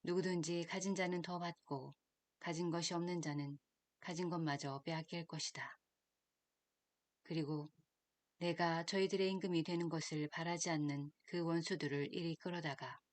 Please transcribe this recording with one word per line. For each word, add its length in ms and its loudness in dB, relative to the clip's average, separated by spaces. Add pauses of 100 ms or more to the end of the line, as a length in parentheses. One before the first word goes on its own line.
누구든지 640 2
가진 260 0
자는 260 0
더 180 -4
받고 560 -6 (440)
가진 300 0
것이 240 2
없는 280 2
자는 360 -2 (420)
가진 300 -2
것마저 540 0
빼앗길 440 -4
것이다. 520 -6 (1400)
그리고 460 -2 (720)
내가 460 2
저희들의 440 2
임금이 340 2
되는 260 0
것을 400 -2
바라지 400 -2
않는 420 0 (140)
그 160 -2
원수들을 720 0
이리 220 -2
끌어다가 640 -6 (120)